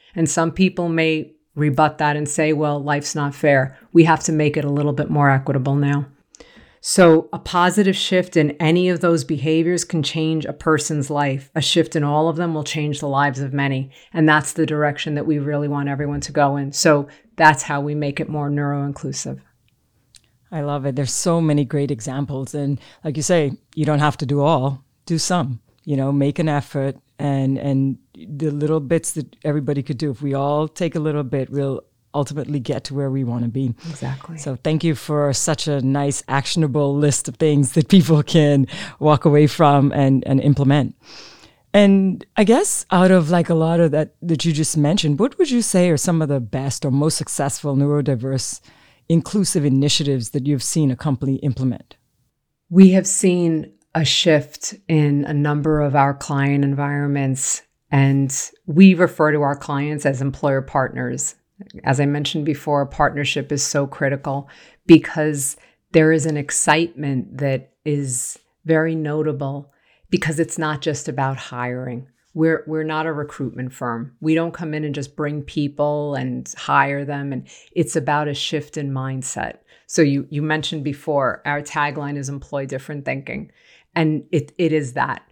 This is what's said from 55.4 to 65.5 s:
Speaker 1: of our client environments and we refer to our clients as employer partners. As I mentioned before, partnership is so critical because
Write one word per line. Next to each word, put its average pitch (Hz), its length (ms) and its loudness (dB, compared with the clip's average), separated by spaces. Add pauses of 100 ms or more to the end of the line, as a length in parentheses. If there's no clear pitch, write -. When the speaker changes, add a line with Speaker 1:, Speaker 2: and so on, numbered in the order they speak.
Speaker 1:
of 143 140 0
our 139 180 4
client 139 520 0
environments 143 960 -2 (280)
and 139 440 2 (320)
we 185 280 8
refer 160 380 2
to 147 100 0
our 143 140 0
clients 147 500 -4
as 135 140 -2
employer 135 420 -2
partners. 127 720 -4 (480)
As 135 160 0
I 143 60 2
mentioned 147 380 -2
before, 147 420 -2
partnership 143 680 -2
is 135 120 -2
so 143 220 -2
critical 139 640 -6 (380)
because 156 720 4 (360)